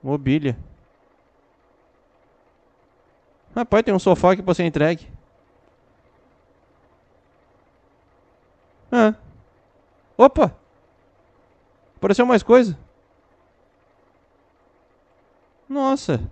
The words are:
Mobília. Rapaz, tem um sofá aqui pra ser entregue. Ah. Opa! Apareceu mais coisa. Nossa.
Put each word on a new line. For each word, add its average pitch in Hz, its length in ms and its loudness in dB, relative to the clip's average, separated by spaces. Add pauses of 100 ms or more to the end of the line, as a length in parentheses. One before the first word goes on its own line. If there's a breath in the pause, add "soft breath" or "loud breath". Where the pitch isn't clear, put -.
Mobília. 143 540 -4 (3000)
Rapaz, 233 300 -2
tem 208 100 -2
um 190 40 0
sofá 180 340 2
aqui 190 100 -2
pra 185 120 -2
ser 175 100 -4
entregue. 160 440 -2 (3750)
Ah. 220 220 2 (1000)
Opa! 262 380 4 (1400)
Apareceu 196 300 0
mais 247 160 2
coisa. 226 360 2 (3000)
Nossa. 269 520 -4 (120)